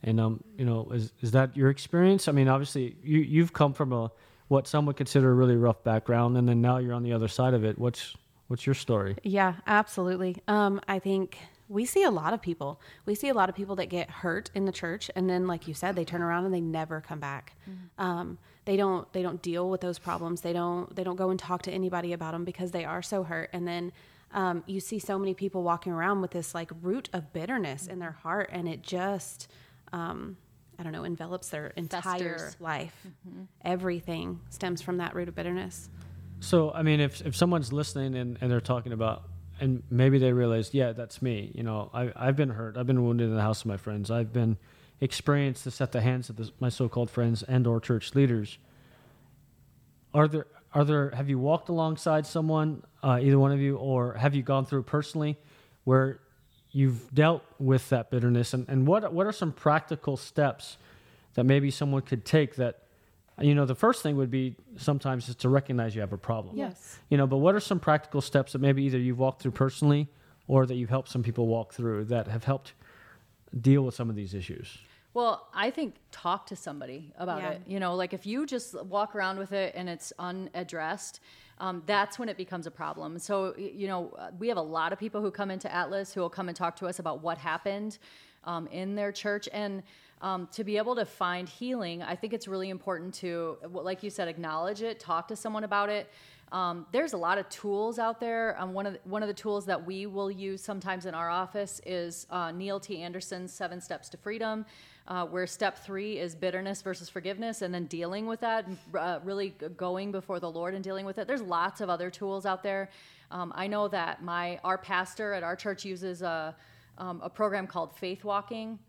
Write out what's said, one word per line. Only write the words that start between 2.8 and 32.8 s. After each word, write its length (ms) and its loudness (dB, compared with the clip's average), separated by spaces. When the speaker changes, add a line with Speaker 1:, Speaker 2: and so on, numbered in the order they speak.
Speaker 1:
you, 180 4
you've 340 4
come 180 6
from 220 0
a, 180 0
what 180 6
some 200 2
would 100 0
consider 340 6
a 20 10
really 220 8
rough 260 6
background, 540 4
and 100 6
then 140 6
now 180 6
you're 160 0
on 100 -2
the 100 0
other 160 2
side 240 4
of 100 4
it. 160 0
What's, 340 -2
what's 160 -4
your 100 4
story? 480 0
Speaker 2:
Yeah, 300 2
absolutely. 680 2
Um, 400 4
I 100 0
think 380 0
we 160 0
see 180 4
a 80 6
lot 220 0
of 80 -4
people. 400 -6
We 100 0
see 140 -2
a 40 4
lot 140 4
of 80 -4
people 220 -4
that 80 -2
get 240 -4
hurt 440 -4
in 120 0
the 80 0
church, 420 -6
and 140 2
then, 180 2
like 220 -4
you 40 -6
said, 220 -4
they 80 -2
turn 180 -4
around 220 0
and 100 0
they 60 0
never 400 -4
come 220 -10
back. 400 -8
Speaker 3:
Mm-hmm. 440 -10
Speaker 2:
Um, 320 -4
they 100 2
don't, 380 0
they 80 -2
don't 200 -4
deal 280 -2
with 100 -2
those 200 -4
problems. 420 -4
They 100 -4
don't, 420 -4
they 120 -4
don't 100 -4
go 140 0
and 100 0
talk 220 -4
to 100 -8
anybody 400 -2
about 220 -6
'em 100 -4
because 280 -6
they 120 -4
are 180 -6
so 220 -2
hurt. 300 -6
And 120 -4
then, 280 -4
um, 340 0
you 140 -4
see 180 -6
so 180 -4
many 160 0
people 300 -2
walking 300 0
around 260 2
with 120 -2
this, 220 -6
like, 180 -8
root 320 -2
of 180 -6
bitterness 560 -4
in 120 -10
their 120 -8
heart, 400 -4
and 160 -4
it 140 -6
just, 680 -4
um, 460 -8
I 20 -10
don't 100 -8
know, 140 -8
envelops 440 -6
their 180 -8
entire 240 -6
Speaker 3:
Festers. 200 -10
Speaker 2:
life, 360 -6